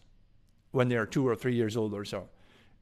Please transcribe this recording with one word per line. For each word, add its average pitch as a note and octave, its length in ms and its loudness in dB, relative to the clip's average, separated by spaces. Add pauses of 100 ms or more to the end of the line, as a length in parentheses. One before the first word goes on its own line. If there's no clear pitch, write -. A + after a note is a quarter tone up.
(720)
when B2+ 180 2
they A#2+ 80 2
are A2+ 80 0
two C3 240 2
or A2 80 2
three B2 180 -2
years A2+ 220 0
old G#2+ 160 -2
or G2+ 140 -8
so. F#2+ 240 -8 (520)